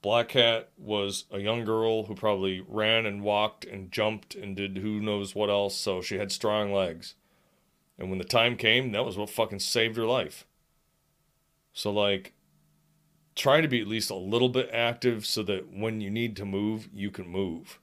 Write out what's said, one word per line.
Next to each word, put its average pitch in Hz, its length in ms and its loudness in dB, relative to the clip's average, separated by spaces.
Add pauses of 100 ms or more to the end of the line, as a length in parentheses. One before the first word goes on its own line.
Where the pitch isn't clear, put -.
Black 117 260 4
Cat 117 480 2
was 101 540 -4
a 98 80 -4
young 110 260 -2
girl 110 380 2
who 104 100 -8
probably 95 540 0
ran 110 400 2
and 101 160 -4
walked 104 420 2
and 92 260 -12
jumped 107 440 0
and 98 200 -8
did 98 220 -4
who 107 220 -2
knows 104 340 -2
what 104 160 0
else, 101 260 2
so 92 240 -2
she 95 200 -4
had 98 120 -4
strong 104 400 0
legs. 87 440 -2 (800)
And 92 140 -6
when 95 80 -4
the 90 40 -4
time 117 320 4
came, 117 360 4
that 110 140 0
was 98 120 -6
what 104 140 -4
fucking 101 300 -2
saved 113 360 0
her 113 80 0
life. 113 400 -2 (1300)
So, - 180 -4
like, 101 420 2 (1000)
try 143 260 6
to 160 60 2
be 120 140 2
at 98 60 -6
least 107 240 -2
a 98 40 -6
little 107 340 2
bit 127 220 0
active 117 540 0
so - 160 -2
that 95 320 -4
when 110 280 -4
you 98 100 -4
need 113 240 -2
to 98 100 -8
move, 107 480 -2
you 98 160 -6
can 92 180 -10
move. 87 560 -4